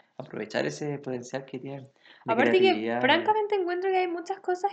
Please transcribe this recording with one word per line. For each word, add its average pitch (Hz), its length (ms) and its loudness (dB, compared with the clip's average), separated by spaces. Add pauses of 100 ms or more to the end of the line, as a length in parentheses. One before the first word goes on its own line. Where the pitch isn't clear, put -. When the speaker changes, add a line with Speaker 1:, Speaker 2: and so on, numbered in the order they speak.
(180)
Speaker 1:
aprovechar 117 480 -4
ese 147 340 -4
potencial 131 460 -8
que 131 140 -10
tienen 139 240 -12
de - 500 -8
Speaker 2:
Aparte 240 200 4
que, 370 60 6
Speaker 1:
creatividad 240 400 2
y - 20 -2
Speaker 2:
francamente, 403 540 2
encuentro 359 360 -2
que 370 60 2
hay 370 100 2
muchas 349 320 -6
cosas 370 340 -2